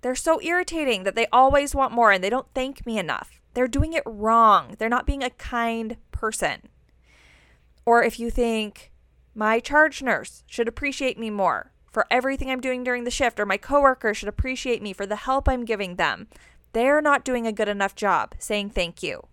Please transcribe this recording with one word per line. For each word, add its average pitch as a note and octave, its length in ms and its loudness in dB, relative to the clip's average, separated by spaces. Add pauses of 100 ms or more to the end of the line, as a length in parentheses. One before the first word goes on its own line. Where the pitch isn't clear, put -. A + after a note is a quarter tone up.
They're B3+ 140 -2
so D#4+ 260 0
irritating D#4+ 640 -2
that F#3 120 -2
they A3+ 120 2
always C#4 460 6
want C4+ 200 0
more A#3 180 6
and F#3+ 100 4
they G3 100 0
don't C4 220 -4
thank C4+ 320 -6
me A3+ 120 -4
enough. D3+ 420 -6 (140)
They're B3 160 0
doing D4 240 0
it E4 120 -2
wrong. G#3+ 760 4
They're A3+ 100 -2
not A#3+ 160 0
being C#4 180 -2
a B3+ 60 -2
kind A3+ 680 -6 (160)
person." G3 560 -6 (1160)
Or A#3 180 6
if A3+ 160 -2
you A#3 100 -6
think, A3 640 -4 (420)
"My A3 260 0
charge D4 420 2
nurse A3+ 440 -4
should A#3 220 -4
appreciate C4 500 -4
me A3+ 120 -8
more F#3 420 -2 (180)
for - 220 0
everything C4 400 -2
I'm B3+ 100 -4
doing B3+ 220 -4
during B3 220 -4
the A#3+ 60 -4
shift," A#3+ 280 -2
or, G#3 60 0
"My G3 120 -2
coworker C4 560 2
should G#3 160 -6
appreciate B3+ 520 -4
me G3+ 120 -8
for G3+ 120 -6
the G3+ 100 -4
help C4+ 320 0
I'm B3 180 0
giving G3 300 -6
them. D3+ 320 -2 (460)
They're C#4 280 4
not C#4+ 240 2
doing A#3+ 220 -2
a A3+ 40 -2
good G#3 160 -2
enough G3+ 280 -2
job F3 440 0
saying G#3 320 -4
thank E3+ 300 -6
you." C#3+ 320 -8